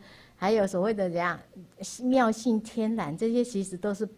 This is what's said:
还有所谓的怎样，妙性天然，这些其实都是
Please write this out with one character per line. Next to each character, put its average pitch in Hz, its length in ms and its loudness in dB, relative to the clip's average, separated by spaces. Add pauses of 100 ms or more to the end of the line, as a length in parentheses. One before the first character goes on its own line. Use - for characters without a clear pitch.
(360)
还 196 180 0
有 214 120 4
所 190 160 0
谓 214 100 2
的 202 160 0
怎 170 120 -2
样， 170 200 -2 (640)
妙 254 300 4
性 220 280 0
天 220 360 -2
然， 165 200 -4
这 226 160 0
些 240 120 4
其 202 200 -2
实 185 140 -8
都 208 160 -2
是 202 240 -4